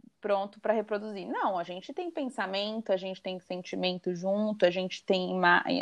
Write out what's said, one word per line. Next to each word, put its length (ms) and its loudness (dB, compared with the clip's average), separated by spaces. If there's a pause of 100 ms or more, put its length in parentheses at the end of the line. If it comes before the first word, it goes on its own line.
(200)
pronto 400 0
pra 140 2
reproduzir. 520 -2
Não, 320 0
a 60 -2
gente 300 -10
tem 160 -6
pensamento, 840 -2
a 60 4
gente 240 -8
tem 180 -6
sentimento 760 -4
junto, 520 2
a 40 6
gente 320 -4
tem 280 2
ima-, 340 6 (180)